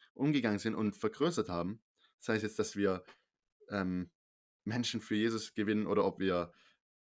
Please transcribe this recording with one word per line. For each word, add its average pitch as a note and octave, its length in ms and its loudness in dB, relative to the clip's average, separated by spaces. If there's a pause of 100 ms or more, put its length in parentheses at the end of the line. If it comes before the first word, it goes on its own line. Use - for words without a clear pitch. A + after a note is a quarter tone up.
(140)
umgegangen A#2+ 440 2
sind A2 160 -2
und G#2 220 0
vergrößert C3+ 520 0
haben, E2+ 320 -2 (380)
sei - 160 -2
es G#2+ 80 0
jetzt, G#2 160 -6
dass - 160 -2
wir, G2 300 2 (640)
ähm, F#2 420 -2 (540)
Menschen A#2 360 -4
für - 140 -4
Jesus A2 400 0
gewinnen G#2+ 320 0
oder G2+ 180 4
ob G2 140 0
wir F2+ 340 0 (500)